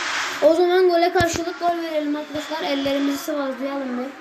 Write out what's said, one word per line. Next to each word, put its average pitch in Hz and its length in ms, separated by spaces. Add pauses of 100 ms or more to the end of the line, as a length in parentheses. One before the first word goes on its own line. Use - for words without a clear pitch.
(460)
O 320 80
zaman 359 340
gole 349 240
karşılık 339 480
gol 339 220
verelim 302 340
arkadaşlar. 302 460
Ellerimizi 277 560
sıvazlayalım 269 800
bir. 247 80 (140)